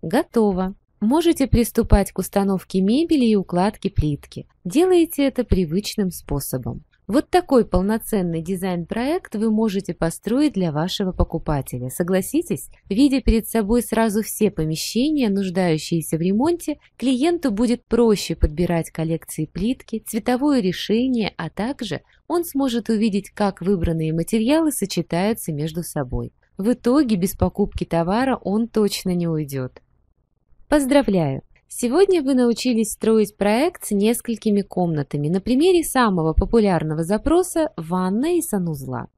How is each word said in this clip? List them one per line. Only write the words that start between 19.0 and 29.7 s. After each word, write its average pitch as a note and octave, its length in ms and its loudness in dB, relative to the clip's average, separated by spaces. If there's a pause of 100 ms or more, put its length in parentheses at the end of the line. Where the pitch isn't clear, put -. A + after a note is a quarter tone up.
плитки, A3 600 -6
цветовое B3+ 540 0
решение, A3 800 0
а E3 120 -6
также G#3 520 -6 (260)
он E4+ 160 -2
сможет C4+ 460 -2
увидеть, G#3 400 0
как G3+ 320 -2
выбранные E3 500 0
материалы A#3 640 0
сочетаются F#3 800 -4
между D#3 300 -6
собой. B2 500 -6 (240)
В G#3+ 160 0
итоге B3 420 2
без F#3 220 -2
покупки F#3+ 480 -2
товара G#3 500 0
он G#3+ 320 -2
точно G3 480 0
не E3+ 140 0
уйдет. C#3 520 -6 (880)